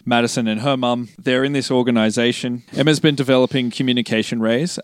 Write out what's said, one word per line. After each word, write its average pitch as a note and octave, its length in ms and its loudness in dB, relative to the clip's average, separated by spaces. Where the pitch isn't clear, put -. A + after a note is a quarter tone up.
Madison A#2+ 440 0
and G#2+ 140 -2
her C#3 140 0
mum. B2 320 -2
They're C3 220 0
in C#3+ 80 -2
this C3+ 180 -2
organization. A#2+ 920 0
Emma's D3 220 2
been D3+ 160 2
developing B2+ 560 2
communication A#2+ 680 -2
rays A#2+ 440 -2